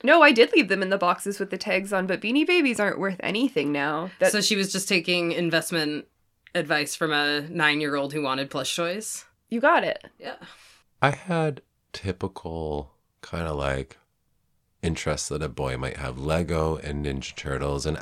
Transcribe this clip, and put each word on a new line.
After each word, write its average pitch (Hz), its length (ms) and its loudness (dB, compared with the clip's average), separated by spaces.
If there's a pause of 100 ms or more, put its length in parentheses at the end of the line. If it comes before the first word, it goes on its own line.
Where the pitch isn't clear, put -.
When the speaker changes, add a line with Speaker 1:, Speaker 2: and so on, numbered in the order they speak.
Speaker 1:
No, 311 180 8
I 294 100 10
did 233 220 6
leave 285 160 4
them 196 140 0
in 185 80 -2
the 202 60 4
boxes 180 420 0
with 190 100 -6
the 185 80 -6
tags 196 340 -2
on, 190 140 0
but 185 160 -2
Beanie 269 240 2
Babies 311 340 4
aren't 202 200 0
worth 190 220 -2
anything 185 500 0
now. 151 480 -2
That 185 120 4
Speaker 2:
So 208 80 2
she 202 160 2
was 190 160 0
just 190 160 -4
taking 175 440 2
investment 160 760 -2 (480)
advice 151 420 0
from 156 160 -2
a 147 380 0
nine-year-old 147 640 0
who 151 80 -4
wanted 135 300 -2
plush 135 240 -4
toys? 180 500 -6 (240)
Speaker 1:
You 233 100 -2
got 285 240 4
it. - 220 -4 (140)
Speaker 2:
Yeah. - 160 -12 (680)
Speaker 3:
I 139 80 4
had 156 520 -2 (320)
typical 82 1000 -6 (320)
kinda, 82 300 -6
like, 67 440 -4 (840)
interests 78 460 -2
that 73 120 -4
a 76 80 -4
boy 65 280 -4
might 64 200 -6
have. 65 220 -8
Lego 80 580 0
and 73 280 -6
Ninja 67 300 -6
Turtles 71 520 -4
and 76 140 -2